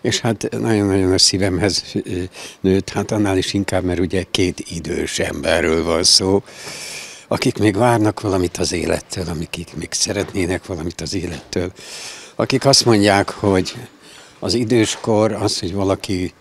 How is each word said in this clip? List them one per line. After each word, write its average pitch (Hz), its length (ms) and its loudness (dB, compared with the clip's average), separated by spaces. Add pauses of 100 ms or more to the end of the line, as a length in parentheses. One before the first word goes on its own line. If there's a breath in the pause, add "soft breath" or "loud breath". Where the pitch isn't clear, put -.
És - 180 0
hát 113 280 -2 (120)
nagyon-nagyon 101 520 2
a 95 60 4
szívemhez, 92 640 2 (100)
ö, 92 300 -4 (360 loud breath)
nőtt, 95 300 2
hát - 220 -4
annál 101 260 2
is - 160 -2
inkább, 95 300 0
mert 90 160 0
ugye 90 320 0
két 90 280 0
idős 80 600 -6
emberről 82 640 2
van 82 200 2
szó, 98 400 4 (840 loud breath)
akik - 300 0
még 101 180 4
várnak 110 460 2
valamit 92 360 0
az 90 160 -2
élettől, 82 540 -4
akik 82 480 -8
még 80 180 -8
szeretnének 92 720 -2
valamit 85 360 -8
az 82 120 -8
élettől, 87 580 -6 (640 loud breath)
akik 120 300 0
azt - 200 4
mondják, 101 440 6
hogy 95 460 2 (640 loud breath)
az 92 140 -2
időskor, 110 760 2
az, 101 280 -2
hogy 90 140 -6
valaki 95 680 -2